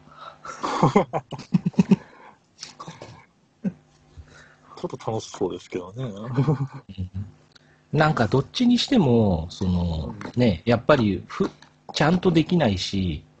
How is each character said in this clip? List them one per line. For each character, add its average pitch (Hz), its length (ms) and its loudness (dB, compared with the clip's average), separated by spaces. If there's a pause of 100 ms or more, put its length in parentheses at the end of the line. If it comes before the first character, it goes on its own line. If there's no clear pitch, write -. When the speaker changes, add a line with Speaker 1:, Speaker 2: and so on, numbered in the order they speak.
(440)
Speaker 1:
<laughs> - 340 -8 (4000)
ち - 80 -12
ょ - 20 -6
っ 170 40 -6
と - 200 -8
楽 110 100 -4
し - 100 -14
そ - 180 -2
う 87 40 -4
で 87 60 -10
す - 100 -18
け - 100 -6
ど 90 140 -10
ね。 127 120 -8
Speaker 2:
う 107 240 -10
ん。 131 40 -8 (1600)
な 151 160 4
ん 151 60 2
か 120 140 2
ど 131 120 2
っ 135 120 -4
ち 247 140 0
に 240 120 4
し - 80 -2
て 269 120 2
も、 110 520 4
そ - 140 -6
の、 87 500 -2 (200)
Speaker 1:
う - 40 -4
ん。 - 20 2
Speaker 2:
ね、 110 260 2
や 117 100 4
っ 117 80 -4
ぱ 151 120 6
り 107 300 0
ふ-、 - 240 -4 (440)
ち - 80 0
ゃ 151 80 4
ん 180 100 2
と 190 100 4
で 160 140 4
き 180 120 0
な 147 120 4
い 95 100 0
し、 90 460 -4 (160)